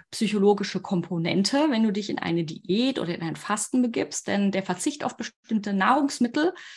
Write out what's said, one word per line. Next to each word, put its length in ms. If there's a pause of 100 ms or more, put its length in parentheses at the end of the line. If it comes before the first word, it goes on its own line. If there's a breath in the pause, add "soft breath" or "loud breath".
(100)
psychologische 720
Komponente, 880
wenn 120
du 100
dich 180
in 80
eine 260
Diät 540
oder 160
in 80
ein 140
Fasten 440
begibst, 480
denn 240
der 100
Verzicht 420
auf 120
bestimmte 560
Nahrungsmittel 800 (220 loud breath)